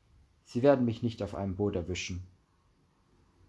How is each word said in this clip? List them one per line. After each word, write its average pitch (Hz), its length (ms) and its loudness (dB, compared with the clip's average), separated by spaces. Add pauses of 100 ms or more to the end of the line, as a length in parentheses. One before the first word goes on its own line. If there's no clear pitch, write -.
(460)
Sie 123 180 -4
werden 135 200 6
mich 113 200 0
nicht 113 180 -2
auf 92 140 -6
einem 98 200 -2
Boot 101 200 0
erwischen.“ 90 500 -6 (1200)